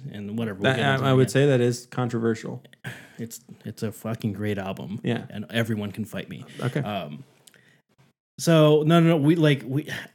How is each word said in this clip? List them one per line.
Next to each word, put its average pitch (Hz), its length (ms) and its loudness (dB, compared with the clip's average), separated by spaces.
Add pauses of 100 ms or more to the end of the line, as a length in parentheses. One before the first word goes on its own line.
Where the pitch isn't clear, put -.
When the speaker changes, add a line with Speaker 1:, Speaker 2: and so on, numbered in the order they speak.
(120)
Speaker 1:
and 104 260 -10
whatever, 107 220 -6
we'll 131 120 2
Speaker 2:
That, 131 60 0
Speaker 1:
get 139 180 2
into 131 100 -2
Speaker 2:
I, 135 40 2
I - 20 4
Speaker 1:
it 131 40 4
Speaker 2:
would 127 80 6
Speaker 1:
again. 123 60 2
Speaker 2:
say 139 180 4
that 127 140 4
is 120 260 0
controversial. 117 760 -4 (540)
Speaker 1:
It's, 117 240 -14 (240)
it's - 160 -12
a 107 100 -4
fucking 110 420 -6
great 104 260 -4
album. 95 440 -8
Speaker 2:
Yeah. 117 280 -4
Speaker 1:
And 107 180 -12
everyone 104 420 -4
can 107 140 -8
fight - 240 -12
me. - 160 -14 (160)
Speaker 2:
Okay. 151 200 -2
Speaker 1:
Um, 80 420 -8 (1160)
so 156 440 6
no, 170 160 6
no, 165 100 6
no. 170 80 4
We, 147 180 4
like, 151 300 4
we, 131 240 -4 (260)